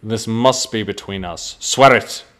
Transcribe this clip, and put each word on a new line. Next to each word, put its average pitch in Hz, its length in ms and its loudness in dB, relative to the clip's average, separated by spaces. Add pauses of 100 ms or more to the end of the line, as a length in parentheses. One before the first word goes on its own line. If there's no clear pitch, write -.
this 110 240 -6
must 117 460 2
be 110 100 -2
between 98 420 -8
us. 85 360 -12
Swear 135 360 4
it. - 280 -4 (160)